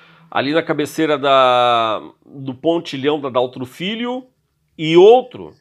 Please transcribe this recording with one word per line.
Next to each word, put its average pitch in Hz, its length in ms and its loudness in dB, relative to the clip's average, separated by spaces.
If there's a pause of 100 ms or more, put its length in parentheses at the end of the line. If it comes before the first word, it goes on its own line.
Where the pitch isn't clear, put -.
(300)
Ali 127 220 -2
na 160 100 0
cabeceira 151 560 -4
da, 123 840 2 (240)
do 131 300 -14
pontilhão 151 680 -4
da 139 80 -8
Daltro 127 380 -4
Filho 240 600 -8 (520)
e 160 180 0
outro, 202 640 4